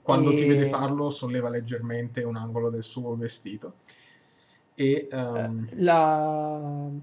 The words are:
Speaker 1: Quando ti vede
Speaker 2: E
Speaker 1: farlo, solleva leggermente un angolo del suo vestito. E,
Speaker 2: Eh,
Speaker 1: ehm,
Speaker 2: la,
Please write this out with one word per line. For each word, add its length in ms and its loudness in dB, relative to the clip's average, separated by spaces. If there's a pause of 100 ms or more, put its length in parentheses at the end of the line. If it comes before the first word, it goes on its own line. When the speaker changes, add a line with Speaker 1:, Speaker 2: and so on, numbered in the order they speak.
Speaker 1:
Quando 320 4
ti 100 4
vede 200 6
Speaker 2:
E 40 2
Speaker 1:
farlo, 420 0
solleva 380 -4
leggermente 760 -6
un 140 -4
angolo 340 -2
del 120 -6
suo 340 -8
vestito. 580 -10 (1000)
E, 360 2
Speaker 2:
Eh, 60 -6
Speaker 1:
ehm, 600 -4
Speaker 2:
la, 1120 2 (140)